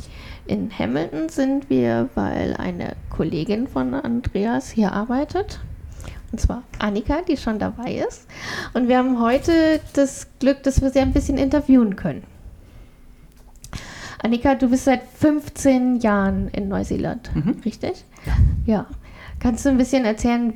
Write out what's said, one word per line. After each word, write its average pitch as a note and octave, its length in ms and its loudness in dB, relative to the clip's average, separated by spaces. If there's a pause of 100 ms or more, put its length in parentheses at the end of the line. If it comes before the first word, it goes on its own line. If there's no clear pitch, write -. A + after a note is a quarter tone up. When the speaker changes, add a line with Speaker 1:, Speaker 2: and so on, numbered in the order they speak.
(480)
Speaker 1:
In G#3 300 -4
Hamilton D#4 520 -4
sind C4+ 400 -2
wir, B3 460 2
weil - 420 -2
eine - 380 -6 (160)
Kollegin G3+ 560 -2
von B3+ 260 -4
Andreas A#3+ 760 -4
hier G#3+ 200 0
arbeitet, C4 680 -4 (720)
und A3+ 100 -4
zwar - 220 0 (160)
Annika, G#3+ 380 -2 (100)
die C#4+ 100 0
schon G#3+ 220 -4
dabei A3 340 -6 (160)
ist. - 160 -16 (480)
Und B3 140 2
wir B3+ 100 6
haben B3+ 240 2
heute D#4 580 4 (140)
das C#4 320 0 (140)
Glück, C4+ 240 2
dass C4+ 180 4
wir C4+ 80 2
sie C4+ 100 4
ein C4 140 2
bisschen C#4 240 2
interviewen C4+ 580 4
können. D#3+ 280 -6 (2000)
Annika, A#3+ 320 4
du C4+ 140 2
bist C4 160 2
seit B3 180 4
fünfzehn C4+ 960 2
Jahren G3 480 2
in G3 220 -4
Neuseeland, G3 680 -4
Speaker 2:
Mhm. D#3 280 0
Speaker 1:
richtig? - 400 -6 (220)
Speaker 2:
Ja. - 80 0 (320)
Speaker 1:
Ja. A3 200 2 (520)
Kannst A#3+ 280 -2
du C#4 40 6
ein C4+ 80 4
bisschen B3+ 280 2
erzählen, A#3 500 0